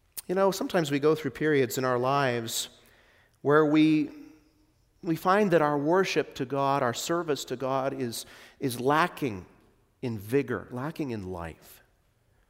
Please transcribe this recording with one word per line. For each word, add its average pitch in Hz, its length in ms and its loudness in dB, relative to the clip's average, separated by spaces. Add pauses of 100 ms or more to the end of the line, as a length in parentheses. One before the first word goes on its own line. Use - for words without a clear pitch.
(280)
You 180 80 -2
know, 196 160 4
sometimes 156 380 -2
we 143 100 0
go 151 140 4
through 143 180 -4
periods 143 460 0
in 131 60 0
our 127 140 2
lives 127 720 0 (720)
where 151 240 6
we, 156 420 4 (960)
we 165 140 -2
find 196 340 2
that 165 100 6
our 147 160 2
worship 160 600 0
to 135 100 -6
God, 139 360 0
our 120 120 0
service 165 520 -4
to 127 100 -6
God 135 440 -4
is, 120 240 -6 (360)
is 117 200 -4
lacking 139 640 0 (560)
in 117 180 -6
vigor, 110 520 -4
lacking 135 400 -8
in 98 220 -8
life. 85 500 -12 (680)